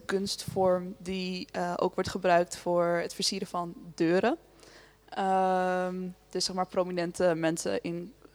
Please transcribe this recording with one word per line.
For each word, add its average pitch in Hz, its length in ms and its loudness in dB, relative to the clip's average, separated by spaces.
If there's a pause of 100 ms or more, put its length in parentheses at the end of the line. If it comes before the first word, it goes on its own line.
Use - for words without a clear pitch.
kunstvorm 190 920 0
die, 185 540 -6
eh, 175 260 -4
ook - 160 2
wordt - 160 -2
gebruikt 175 480 4
voor 175 300 2
het 170 260 -2
versieren 190 340 -2
van 175 260 -6 (220)
deuren. 190 420 4 (720)
Ehm, 185 840 2 (340)
dus 185 160 -2
zeg 185 100 -4
maar 185 120 0
prominente 180 680 2
mensen 165 480 0
in, 175 300 -6 (220)